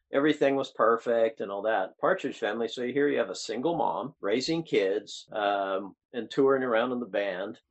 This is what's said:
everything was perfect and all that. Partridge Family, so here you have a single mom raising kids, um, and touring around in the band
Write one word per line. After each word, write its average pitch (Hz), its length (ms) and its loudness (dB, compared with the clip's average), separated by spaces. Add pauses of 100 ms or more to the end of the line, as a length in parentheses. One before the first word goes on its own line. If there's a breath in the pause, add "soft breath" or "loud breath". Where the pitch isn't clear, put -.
(120)
everything 143 440 4
was 135 160 -2
perfect 113 680 2
and 101 100 -6
all 101 120 -4
that. 104 360 0
Partridge 151 380 0
Family, 113 300 -2
so 123 160 -8
here 135 240 0
you 135 120 0
have 110 100 -2
a 92 60 -8
single 131 400 -4
mom 104 440 -4
raising 127 440 -2
kids, 104 680 0
um, 101 640 -2 (180)
and 117 180 -6
touring 135 320 4
around 123 280 2
in 123 80 -2
the 120 60 -6
band 101 540 -4 (120)